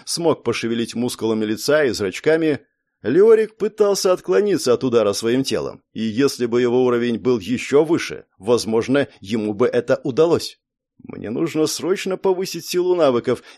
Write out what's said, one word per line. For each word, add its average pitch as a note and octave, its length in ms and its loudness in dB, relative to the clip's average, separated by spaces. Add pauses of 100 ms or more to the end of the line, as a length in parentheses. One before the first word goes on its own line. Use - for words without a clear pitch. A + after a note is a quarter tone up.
смог E3 380 -2
пошевелить A#2 520 -4
мускулами A2 480 -2
лица A2 400 0
и C3 60 2
зрачками, C#3+ 720 -2 (400)
Леорик G#3+ 560 4
пытался G3+ 540 0
отклониться F3+ 640 0
от A#2 100 0
удара A2+ 300 2
своим A#2 300 0
телом, D2+ 400 -6 (100)
и G#2+ 80 -8
если A#2+ 440 0
бы A#2+ 160 0
его B2 220 2
уровень A#2+ 340 0
был B2 220 0
ещё B2+ 460 0
выше, - 400 -4 (120)
возможно, A2+ 680 0 (140)
ему G#2 320 -4
бы A2+ 140 2
это B2 360 0
удалось. C#3 560 0 (420)
«Мне - 280 -12
нужно D#3 360 -2
срочно F#3 520 -4
повысить F3+ 480 -2
силу F3+ 300 0
навыков B2+ 460 2 (160)